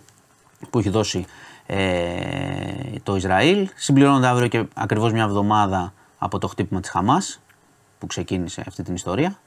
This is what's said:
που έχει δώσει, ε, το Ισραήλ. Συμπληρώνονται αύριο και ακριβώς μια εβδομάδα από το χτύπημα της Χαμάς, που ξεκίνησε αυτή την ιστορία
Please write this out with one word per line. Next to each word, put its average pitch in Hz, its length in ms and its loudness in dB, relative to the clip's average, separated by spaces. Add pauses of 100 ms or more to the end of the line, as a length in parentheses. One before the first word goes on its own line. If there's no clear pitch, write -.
(680)
που 123 100 0
έχει 98 100 2
δώσει, 92 360 0 (400)
ε, 98 140 -4 (1200)
το 101 120 -2
Ισραήλ. 117 600 2
Συμπληρώνονται 139 520 4
αύριο 123 200 4
και 113 160 0 (100)
ακριβώς 107 380 0
μια 113 120 2
εβδομάδα 101 720 0 (240)
από 95 220 -4
το - 80 -2
χτύπημα 92 320 -4
της - 100 -8
Χαμάς, 120 500 0 (600)
που 87 80 -10
ξεκίνησε 90 600 -6
αυτή 98 160 -10
την 90 100 -8
ιστορία 120 540 -2